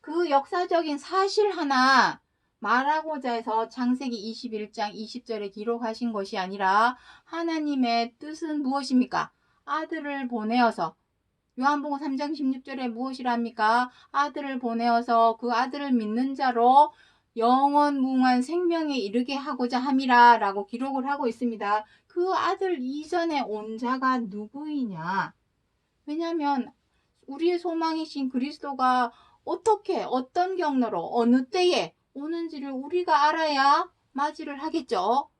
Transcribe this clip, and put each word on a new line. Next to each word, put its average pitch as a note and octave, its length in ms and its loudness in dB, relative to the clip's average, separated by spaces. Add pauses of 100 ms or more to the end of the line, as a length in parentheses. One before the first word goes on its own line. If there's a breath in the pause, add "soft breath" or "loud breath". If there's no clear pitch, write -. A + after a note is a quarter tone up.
그 E4 300 -2
역사적인 D#4+ 680 0
사실 G4 520 2
하나 C4+ 720 4 (400)
말하고자 C4+ 720 0
해서 A3+ 360 -2
창세기 B3+ 460 -2
이십일 A3 580 -10
장 G#3 220 -6
이십 A3 320 -12
절에 G#3 220 -6
기록하신 A#3 640 -6
것이 G3+ 260 -6
아니라 G3 580 2 (280 loud breath)
하나님의 C#4+ 960 -2
뜻은 D4+ 420 -6
무엇입니까? B3+ 680 0 (320)
아들을 D4 640 -6
보내어서, A3 680 0 (640)
요한복음 C#4+ 400 0
삼 C#4 180 -6
장 D4 160 -4
십육 C4 320 -4
절에 C4 220 -8
무엇이랍니까? A#3+ 1040 -2 (220 loud breath)
아들을 C#4 480 -2
보내어서 A#3 760 2
그 A#3+ 140 -2
아들을 C4 400 -2
믿는 A#3+ 440 0
자로 C4 560 6 (440 soft breath)
영원 C#4 640 4
무궁한 B3+ 440 4
생명에 E4 560 0
이르게 A#3+ 360 -2
하고자 B3+ 440 -4
함이라 B3+ 580 6
라고 G3+ 300 -2
기록을 C4 420 -4
하고 C#4+ 180 -2
있습니다. G#3+ 600 -2 (200 soft breath)
그 F#4 280 -2
아들 F#4 440 -2
이전에 D4+ 640 -4
온 G#3+ 380 -6
자가 B3+ 400 0
누구이냐? G#3+ 1120 -6 (720)
왜냐하면 D4+ 640 -2 (560)
우리의 E4 320 0
소망이신 D#4+ 680 -2
그리스도가 B3+ 840 0 (320 soft breath)
어떻게, F#4 580 0
어떤 F4+ 540 -2
경로로, B3+ 580 0
어느 A#3+ 340 4
때에 E4+ 460 2 (180)
오는지를 D#4 580 -8
우리가 D4 580 2
알아야 D#4 640 2 (220)
맞이를 C#4+ 500 -6
하겠죠. B3+ 760 -2